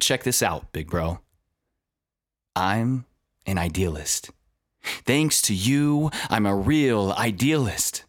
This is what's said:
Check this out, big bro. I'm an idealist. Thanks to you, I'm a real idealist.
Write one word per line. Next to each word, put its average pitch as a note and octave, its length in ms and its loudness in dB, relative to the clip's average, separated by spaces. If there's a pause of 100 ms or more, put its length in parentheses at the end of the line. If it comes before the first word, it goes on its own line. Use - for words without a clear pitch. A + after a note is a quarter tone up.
Check - 220 0
this B2 200 0
out, F2 300 -2
big D#2 160 -8
bro. E2 320 -2 (1400)
I'm A2+ 480 0 (420)
an G2 120 -2
idealist. E2 720 -2 (520)
Thanks - 600 0
to G#2+ 120 0
you, D3 560 2 (200)
I'm G#2+ 160 2
a G2+ 100 2
real A2 560 2
idealist. A#2 960 -2